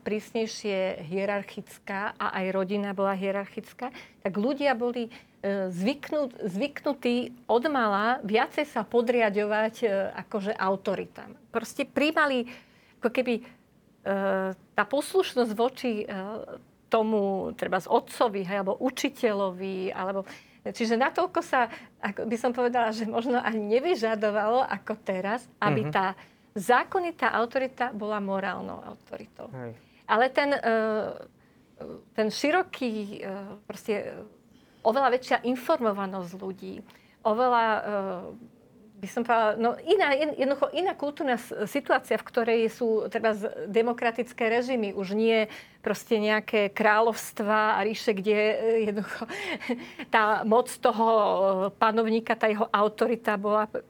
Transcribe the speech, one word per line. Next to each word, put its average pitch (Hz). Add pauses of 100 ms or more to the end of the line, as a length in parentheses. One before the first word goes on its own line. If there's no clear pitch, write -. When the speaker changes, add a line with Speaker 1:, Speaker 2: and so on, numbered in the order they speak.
Speaker 1:
prísnejšie 208
hierarchická 202
a 208
aj 190
rodina 196
bola 196
hierarchická, 196 (280)
tak 190
ľudia 269
boli, 240 (300)
e, 196
zvyknut-, 262
zvyknutí 247 (280)
odmala 240
viacej 220
sa 247
podriadovať, 220
e, 233 (300)
akože 196
autoritám. 190 (160)
Proste 233
prijímali 285 (560)
ako 220
keby, 247
e, - (1120)
tá -
poslušnosť 277
voči, 240
e, 208 (720)
tomu, 196
treba 180
z -
otcovi, 202
hej, 196
alebo 190
učiteľovi, 196
alebo, 190 (400)
čiže 220
natoľko 330
sa, 277 (320)
ako -
by 226
som 247
povedala, 240
že 226
možno 233
ani 226 (160)
nevyžadovalo 220
ako -
teraz, 196 (160)
aby 208
Speaker 2:
Mhm. 151
Speaker 1:
tá 190 (380)
zákonitá 311
autorita 254
bola 208
morálnou 190
autoritou. -
Speaker 2:
Hej. 123 (320)
Speaker 1:
Ale 233
ten, 285
e, - (1500)
ten 214
široký, 294 (240)
e, 196 (300)
proste, 208 (640)
oveľa 254
väčšia 254
informovanosť 202
ľudí, 190 (460)
oveľa, 233
e, 214 (1120)
by 190
som 240
povedala, 226
no 233
iná, 330
jed-, 302
jednoducho 269
iná 349
kultúrna 285
s-, - (160)
situácia, 269
v -
ktorej 233 (120)
sú 220
treba 220
z-, 208 (160)
demokratické 233
režimy, 240
už 190
nie 220 (320)
proste 214
nejaké 214
kráľovstvá 214
a 196
ríše, 214
kde, 196
e, 214 (320)
jednoducho 208 (400)
<laughs> -
tá 214
moc 240
toho, 226
e, 208 (360)
panovníka, 226
tá 226
jeho 208
autorita 214
bola 214 (220)